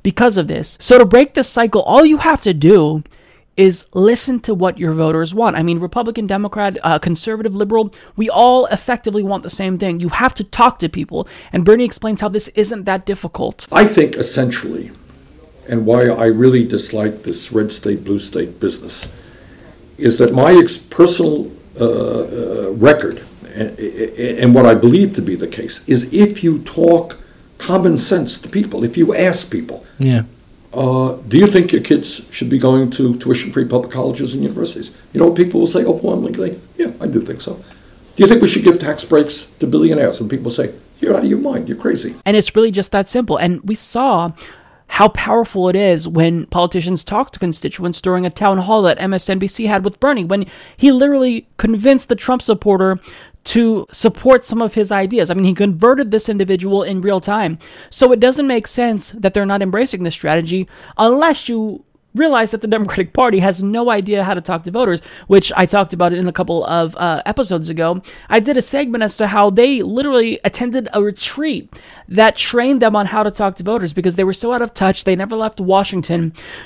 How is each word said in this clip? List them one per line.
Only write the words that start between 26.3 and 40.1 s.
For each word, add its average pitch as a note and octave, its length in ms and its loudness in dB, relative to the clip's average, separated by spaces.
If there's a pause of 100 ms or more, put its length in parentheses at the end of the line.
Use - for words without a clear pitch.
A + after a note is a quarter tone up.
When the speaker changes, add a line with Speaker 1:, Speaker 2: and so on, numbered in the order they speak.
Speaker 2:
you D#3+ 200 2
talk E3+ 540 2 (400)
common F3+ 380 0
sense - 440 0
to - 100 -16
people, - 340 -4
if A#2 140 -4
you D#3+ 180 2
ask F3+ 340 2
people, - 360 -10 (120)
Speaker 3:
Yeah. B2+ 260 2 (500)
Speaker 2:
uh, C3 420 -2 (140)
"Do A#2+ 80 4
you G3+ 100 8
think F3+ 240 2
your - 100 2
kids - 500 -2
should B2 180 -8
be C3 100 0
going C3 320 2
to B2 240 0
tuition-free B2+ 500 -2
public - 260 -2
colleges C3 420 -6
and C#3 100 -4
universities?" - 480 -6 (220)
You C#3+ 80 -2
know E3+ 60 6
what E3+ 100 2
people F3 240 2
will E3+ 60 4
say - 180 0
overwhelmingly? - 760 -4 (180)
"Yeah, E4+ 220 -4
I D#3 80 -6
do B2+ 140 0
think - 180 -12
so." - 140 -12 (640)
"Do - 80 4
you G3 40 8
think A#3 140 6
we F#3+ 80 4
should - 160 -2
give F3 120 -2
tax C#3+ 280 -6
breaks D3 380 0 (160)
to D#3+ 80 -2
billionaires?" D3+ 520 0